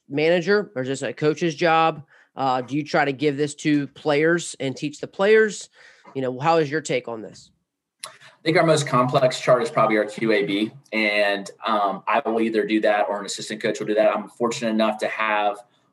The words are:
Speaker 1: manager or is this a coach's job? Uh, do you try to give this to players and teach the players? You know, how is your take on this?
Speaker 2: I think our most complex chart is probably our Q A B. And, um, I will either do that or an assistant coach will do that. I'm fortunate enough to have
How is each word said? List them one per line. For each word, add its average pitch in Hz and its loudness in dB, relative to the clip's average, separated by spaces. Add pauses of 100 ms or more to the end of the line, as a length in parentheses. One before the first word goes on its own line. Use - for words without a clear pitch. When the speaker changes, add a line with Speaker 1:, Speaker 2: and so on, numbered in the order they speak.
Speaker 1:
manager 170 2
or 131 -4
is 127 -6
this 135 -6
a 113 -4
coach's 151 -2
job? 160 2 (320)
Uh, 131 0
do 123 -6
you 151 -2
try 151 0
to 143 0
give 139 -2
this 143 -4
to 147 0
players 156 0
and 131 -4
teach 147 -10
the - -10
players? 214 2 (460)
You 135 -4
know, 127 -6
how 165 2
is 147 0
your 156 -4
take 135 -4
on 113 -10
this? - -18 (540)
Speaker 2:
I - -18 (320)
think 160 0
our 170 4
most 151 2
complex 127 2
chart 123 4
is 113 -2
probably 110 2
our 104 2
Q 110 -2
A 101 2
B. 101 -2 (220)
And, 104 0 (140)
um, 101 -2
I 110 2
will 113 0
either 110 0
do 107 2
that 104 2
or 101 -4
an 98 -10
assistant 110 -10
coach 107 -2
will 107 -6
do 104 -2
that. 107 4
I'm 104 -8
fortunate 117 -4
enough 110 0
to 107 -2
have 104 -2 (360)